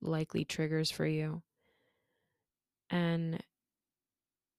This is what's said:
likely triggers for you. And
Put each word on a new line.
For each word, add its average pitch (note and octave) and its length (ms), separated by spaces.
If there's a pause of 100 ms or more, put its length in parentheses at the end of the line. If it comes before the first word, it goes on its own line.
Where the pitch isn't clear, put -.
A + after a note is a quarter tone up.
likely D#3+ 440
triggers D#3+ 460
for D#3 160
you. D#3 360 (1500)
And E3+ 540 (1160)